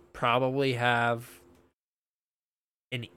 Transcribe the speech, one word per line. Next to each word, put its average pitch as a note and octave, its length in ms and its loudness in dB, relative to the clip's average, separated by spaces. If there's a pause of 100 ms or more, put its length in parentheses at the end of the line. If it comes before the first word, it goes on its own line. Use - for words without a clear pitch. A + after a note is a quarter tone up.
(120)
probably C3 600 0
have A#2+ 680 0 (1500)
an A#2+ 160 -8 (100)